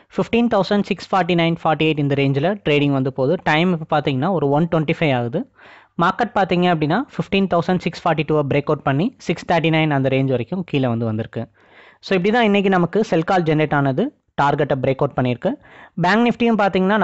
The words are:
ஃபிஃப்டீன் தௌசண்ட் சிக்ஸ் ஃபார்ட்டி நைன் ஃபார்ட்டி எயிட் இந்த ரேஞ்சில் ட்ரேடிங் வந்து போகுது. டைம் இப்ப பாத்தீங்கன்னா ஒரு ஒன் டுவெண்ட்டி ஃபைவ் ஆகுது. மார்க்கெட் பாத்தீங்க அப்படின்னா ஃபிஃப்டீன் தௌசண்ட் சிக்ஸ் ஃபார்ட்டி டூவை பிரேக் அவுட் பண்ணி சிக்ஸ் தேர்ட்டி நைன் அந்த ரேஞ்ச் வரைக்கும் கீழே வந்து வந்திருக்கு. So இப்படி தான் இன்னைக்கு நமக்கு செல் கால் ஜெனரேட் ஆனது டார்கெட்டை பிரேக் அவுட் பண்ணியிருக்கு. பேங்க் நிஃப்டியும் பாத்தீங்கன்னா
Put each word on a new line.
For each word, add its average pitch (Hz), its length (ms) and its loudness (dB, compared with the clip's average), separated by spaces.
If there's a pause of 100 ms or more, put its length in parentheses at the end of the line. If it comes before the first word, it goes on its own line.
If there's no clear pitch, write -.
(160)
ஃபிஃப்டீன் 226 380 0
தௌசண்ட் 202 360 2
சிக்ஸ் - 220 -8
ஃபார்ட்டி 180 300 2
நைன் 165 200 2
ஃபார்ட்டி 156 260 2
எயிட் 151 160 0
இந்த 139 180 0
ரேஞ்சில் 139 280 0 (160)
ட்ரேடிங் 143 320 2
வந்து 131 200 -2
போகுது. 135 180 0 (140)
டைம் 160 260 2
இப்ப 160 200 -8
பாத்தீங்கன்னா 143 420 0
ஒரு 143 100 0 (100)
ஒன் 170 160 2
டுவெண்ட்டி 160 260 0
ஃபைவ் 151 200 0
ஆகுது. 120 220 -4 (640)
மார்க்கெட் 190 360 -2
பாத்தீங்க 180 340 2
அப்படின்னா 156 260 0 (160)
ஃபிஃப்டீன் 196 380 -2
தௌசண்ட் 175 340 0
சிக்ஸ் - 160 -10
ஃபார்ட்டி 156 260 0
டூவை 151 220 2
பிரேக் 139 200 0
அவுட் - 180 -4
பண்ணி 139 180 0 (200)
சிக்ஸ் - 240 -6
தேர்ட்டி 165 260 2
நைன் 156 200 2
அந்த 131 180 0
ரேஞ்ச் 135 200 0
வரைக்கும் 165 360 -4
கீழே 135 220 0
வந்து 117 180 -2
வந்திருக்கு. 110 320 -6 (640)
So - 120 -4
இப்படி 185 200 0
தான் 233 120 4
இன்னைக்கு 202 280 2
நமக்கு 175 240 0 (100)
செல் 165 200 0
கால் 180 200 0
ஜெனரேட் 151 280 0
ஆனது 139 260 0 (360)
டார்கெட்டை 143 420 0
பிரேக் 131 200 0
அவுட் 139 140 -4
பண்ணியிருக்கு. 127 340 -2 (520)
பேங்க் 202 240 2
நிஃப்டியும் 233 340 0
பாத்தீங்கன்னா 190 420 2